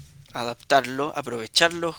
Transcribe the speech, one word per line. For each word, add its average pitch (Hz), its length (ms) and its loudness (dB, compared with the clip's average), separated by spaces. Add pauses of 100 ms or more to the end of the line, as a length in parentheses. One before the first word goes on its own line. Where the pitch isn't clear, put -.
(320)
adaptarlo, 131 840 0
aprovechar 127 580 0
los 170 240 -4